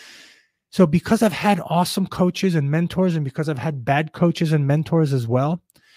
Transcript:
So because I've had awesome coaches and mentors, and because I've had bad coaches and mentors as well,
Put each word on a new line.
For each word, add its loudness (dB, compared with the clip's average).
So 4
because 0
I've 2
had 0
awesome -2
coaches 0
and 0
mentors, 0
and -2
because -6
I've -4
had -6
bad 0
coaches 0
and 2
mentors 2
as 0
well, 0